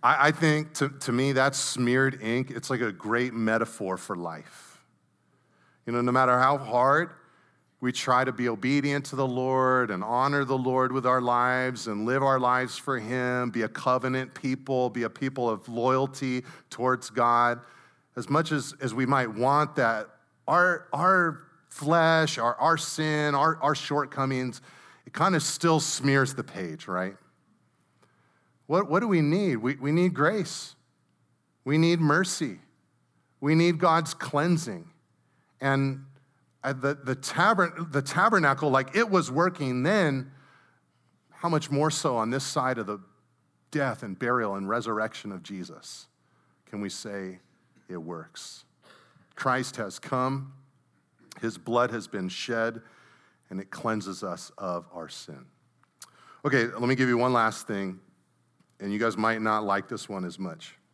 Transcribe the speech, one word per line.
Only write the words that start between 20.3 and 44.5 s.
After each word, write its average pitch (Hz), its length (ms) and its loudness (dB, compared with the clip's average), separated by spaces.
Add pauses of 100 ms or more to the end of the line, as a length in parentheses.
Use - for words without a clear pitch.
our, 175 460 2
our 170 500 2 (260)
flesh, 160 680 2
our, 120 160 2
our 156 240 2
sin, 151 560 -2
our, 156 260 2
our 147 140 2
shortcomings, 135 880 -2 (420)
it - 80 -20
kind 180 220 2
of 151 80 2
still 160 380 2
smears 135 540 2
the 117 100 -6
page, 85 420 -10
right? 92 300 -4 (1500)
What, 180 220 2
what 160 80 4
do 233 80 0
we 190 140 4
need? 156 380 2
We, 127 180 -2
we 143 160 -2
need 175 220 4
grace. 165 600 -2 (880)
We 143 140 2
need 165 220 4
mercy. 151 580 2 (800)
We 147 140 2
need 165 240 4
God's 165 340 4
cleansing. 147 760 -2 (720)
And, 135 440 0 (600)
uh, 135 80 -2
the, 139 220 -2
the 135 200 -6
taber-, 170 800 0
the 139 100 0
tabernacle, 156 680 2
like, 131 260 2
it 226 120 2
was 180 220 2
working 139 540 0
then, 151 480 2 (1000)
how - 180 -4
much 156 220 0
more 147 220 2
so 143 240 0
on 113 140 0
this 135 120 -2
side 127 360 -2
of 107 80 -6
the 104 120 -6 (720)
death 135 320 -2
and 98 160 -10
burial 120 380 0